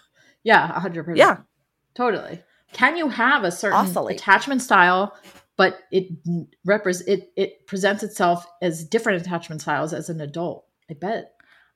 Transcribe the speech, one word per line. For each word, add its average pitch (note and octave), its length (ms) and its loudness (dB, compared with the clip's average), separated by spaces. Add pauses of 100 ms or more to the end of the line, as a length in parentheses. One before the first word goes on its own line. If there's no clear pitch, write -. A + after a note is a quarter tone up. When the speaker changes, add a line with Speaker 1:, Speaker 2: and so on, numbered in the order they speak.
(440)
Speaker 1:
Yeah, E3+ 320 4
a - 40 -4
hundred E3+ 260 -6
percent. E3+ 140 -2
Speaker 2:
Yeah. D4+ 180 6 (580)
Speaker 1:
Totally. A3 480 -4 (300)
Can C#4+ 240 2
you D#4 120 -2
have B3 360 0
a E3+ 60 -2
certain F#3+ 280 0
Speaker 2:
Oscillate. F#3 400 -2
Speaker 1:
attachment B3 420 2
style, F#3 540 4 (420)
but F#3 220 2 (120)
it F#3 160 0 (200)
n-, E3+ 200 -4 (200)
repres-, F#3 400 0
it, F#3 300 -2
it - 280 -6
presents G3+ 380 -2
itself F3 420 0 (160)
as E3 240 -4
different A3 360 -2
attachment E3+ 400 -8
styles D#3 320 -4
as D#3 160 -8
an E3 120 -8
adult? D3+ 440 -8 (240)
I D#3+ 60 -14
bet. F#3 380 -8 (420)